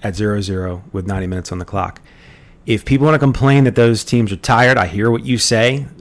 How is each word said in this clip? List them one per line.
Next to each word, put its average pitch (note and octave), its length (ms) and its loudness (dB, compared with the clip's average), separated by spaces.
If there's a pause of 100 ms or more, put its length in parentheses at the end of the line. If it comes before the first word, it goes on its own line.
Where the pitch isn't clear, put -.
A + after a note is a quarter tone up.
at G2 120 -6
zero G#2 260 -2
zero F#2 420 -6 (100)
with F#2 140 -6
ninety F#2+ 200 -4
minutes F#2 240 -8
on F2+ 80 -8
the F2 60 -10
clock. - 360 -6 (640)
If A2 200 -2
people C3+ 200 2
wanna D#3 140 4
complain C#3 460 4
that A2+ 100 0
those A#2 300 2
teams A2+ 260 0
are F#2 60 -6
tired, B2 400 2
I F2+ 100 0
hear G#2 240 0
what A#2 140 -2
you B2 120 -2
say, B2 500 0 (140)